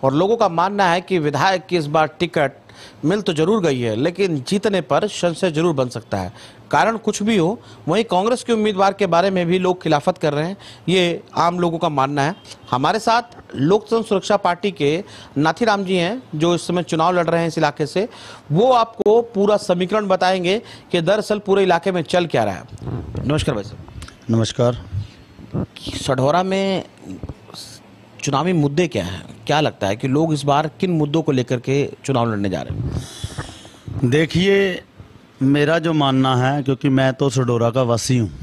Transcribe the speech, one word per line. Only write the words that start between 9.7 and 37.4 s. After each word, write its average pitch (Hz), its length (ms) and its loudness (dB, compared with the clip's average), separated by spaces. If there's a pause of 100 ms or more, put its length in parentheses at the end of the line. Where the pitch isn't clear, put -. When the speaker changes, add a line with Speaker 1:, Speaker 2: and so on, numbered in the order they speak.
Speaker 1:
खिलाफत 160 340 0
कर 151 160 0
रहे 151 140 -2
हैं, 196 100 -8 (320)
ये 175 320 2 (160)
आम 175 220 2
लोगों 170 180 0
का 160 120 0
मानना 143 320 0
है। 160 140 0 (360)
हमारे 147 280 0
साथ 233 560 -2
लोकतंत्र 208 480 2
सुरक्षा 202 360 0
पार्टी 180 320 -2
के 151 320 -2 (340)
नाथीराम 196 480 2
जी 185 100 -2
हैं, 185 260 0 (140)
जो 165 200 2
इस 160 120 -6
समय 175 160 0
चुनाव 165 300 0
लड़ 175 140 2
रहे 170 140 2
हैं 170 60 0
इस 160 100 -4
इलाके 151 280 0
से। 185 220 -2 (440)
वो 220 220 4
आपको 226 480 4 (120)
पूरा 202 260 2
समीकरण 190 480 0
बताएंगे 185 540 2 (300)
कि 175 100 0
दरअसल 208 400 0
पूरे 190 220 2
इलाके 180 280 2
में 180 120 -2
चल 180 240 0
क्या 135 160 2
रहा 101 120 -2
है। - 720 -10
नमस्कार 143 300 -2
भाई 101 80 -6
साहब। - 720 -8
Speaker 2:
नमस्कार। 120 480 0 (1120)
Speaker 1:
सढौरा 143 460 0
में 190 400 -2 (1400)
चुनावी 147 340 0
मुद्दे 151 340 2
क्या 104 160 -4
हैं? 90 200 -10 (240)
क्या 143 140 2
लगता 104 260 -2
है 98 80 0
कि 123 120 -6
लोग 151 260 2
इस 139 100 -4
बार 143 260 2 (100)
किन 185 120 0
मुद्दों 156 300 0
को 151 100 -2
लेकर 127 280 0
के 131 160 -2 (300)
चुनाव 117 260 0
लड़ने 101 180 -2
जा 82 120 -4
रहे 62 120 -8
हैं? - 1400 -6
Speaker 2:
देखिए, 180 720 2 (600)
मेरा 147 360 4
जो 160 140 0
मानना 131 440 4
है, 131 260 2
क्योंकि 135 260 0
मैं 131 240 4
तो 139 160 0
सढौरा 120 400 2